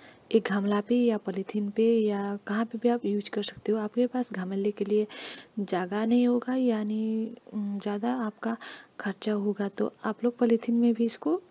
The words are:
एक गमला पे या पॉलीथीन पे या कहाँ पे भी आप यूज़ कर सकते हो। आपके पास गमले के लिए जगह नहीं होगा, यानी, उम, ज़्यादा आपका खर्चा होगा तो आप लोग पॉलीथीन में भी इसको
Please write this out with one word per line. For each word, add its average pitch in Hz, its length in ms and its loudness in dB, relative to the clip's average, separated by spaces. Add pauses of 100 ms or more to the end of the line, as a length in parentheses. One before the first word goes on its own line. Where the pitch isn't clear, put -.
(300)
एक 226 140 4
गमला 202 360 2
पे 220 140 0
या 240 240 4
पॉलीथीन 202 520 -4
पे 220 140 2 (140)
या 202 380 0 (100)
कहाँ 214 180 0
पे 226 140 -8
भी 240 100 2
आप 240 160 0
यूज़ 202 260 -2
कर 208 120 -4
सकते - 300 -2
हो। 220 60 2
आपके 220 280 0
पास 247 260 -2
गमले 196 380 -2
के 208 140 -4
लिए 214 220 2 (540)
जगह 185 460 0
नहीं 247 200 6
होगा, 240 280 0
यानी, 220 840 0 (160)
उम, 202 260 -4
ज़्यादा 208 380 -2
आपका 226 400 -4 (440)
खर्चा 208 340 -2
होगा 202 360 -2
तो - 220 -6 (120)
आप 220 200 -4
लोग 240 140 0
पॉलीथीन 233 360 2
में 233 200 4
भी 226 120 0
इसको 311 340 -2 (100)